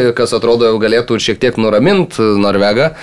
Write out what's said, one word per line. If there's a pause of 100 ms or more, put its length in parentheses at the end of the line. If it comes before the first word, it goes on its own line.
(120)
kas
atrodo
jau
galėtų
šiek
tiek
nuramint
Norvegą, (120)